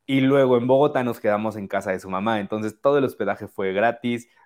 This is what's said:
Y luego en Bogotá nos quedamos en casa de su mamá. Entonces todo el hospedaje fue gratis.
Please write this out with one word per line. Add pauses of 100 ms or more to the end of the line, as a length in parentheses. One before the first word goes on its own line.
Y
luego
en
Bogotá
nos
quedamos
en
casa
de
su
mamá.
Entonces
todo
el
hospedaje
fue
gratis. (180)